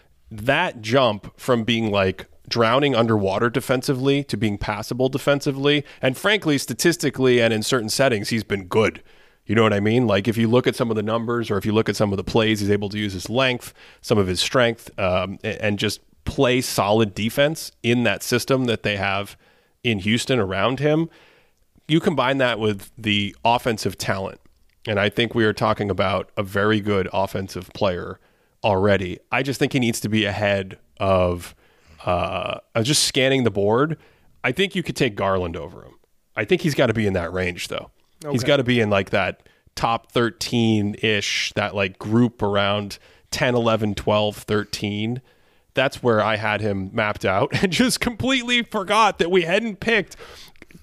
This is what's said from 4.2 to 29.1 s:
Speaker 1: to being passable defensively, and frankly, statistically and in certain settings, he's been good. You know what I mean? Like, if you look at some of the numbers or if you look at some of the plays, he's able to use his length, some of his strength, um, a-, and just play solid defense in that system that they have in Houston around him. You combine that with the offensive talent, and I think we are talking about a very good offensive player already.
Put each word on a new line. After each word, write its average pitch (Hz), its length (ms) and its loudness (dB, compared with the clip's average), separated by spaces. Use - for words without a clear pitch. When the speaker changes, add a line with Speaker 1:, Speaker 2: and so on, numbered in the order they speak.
Speaker 1:
to - 120 -6
being 104 220 -2
passable 120 500 -4
defensively, 143 760 0
and 131 160 0
frankly, 170 400 0
statistically 131 840 2
and 113 140 4
in 107 80 0
certain 110 260 -2
settings, 113 420 0
he's 113 140 -2
been 98 200 -4
good. 95 380 0
You 104 80 -2
know 113 80 6
what 110 100 6
I 101 80 2
mean? 113 260 2
Like, 101 220 2
if 104 80 0
you 113 120 2
look 123 180 4
at 123 100 0
some 120 140 -2
of 110 60 0
the 107 60 -2
numbers 113 480 -2
or 104 60 0
if 95 80 -2
you 110 80 0
look 110 160 2
at 104 80 -2
some 104 160 0
of 98 40 -2
the 95 80 -6
plays, 110 360 0
he's 101 100 0
able 104 200 0
to 104 80 -8
use 104 140 -4
his 92 180 -10
length, 123 420 -2
some 117 160 2
of 98 80 4
his 90 140 -2
strength, 120 580 0
um, 92 460 0
a-, 107 200 -6
and 104 140 0
just 104 220 -4
play 127 360 2
solid 107 540 2
defense 143 560 -2
in 120 180 2
that 101 220 0
system 131 400 0
that 113 180 0
they 104 140 -2
have 98 400 -4
in 110 160 0
Houston 113 400 0
around 98 400 0
him. 156 280 2
You 160 120 4
combine 135 380 0
that 123 200 2
with 107 400 -2
the 104 460 0
offensive 113 520 0
talent, - 440 -6
and 104 100 0
I 104 100 4
think 117 280 0
we 117 80 4
are 107 80 4
talking 107 360 0
about 95 480 0
a 110 60 -4
very 104 380 2
good 98 320 -2
offensive 95 600 -6
player 90 440 -4
already. 98 560 2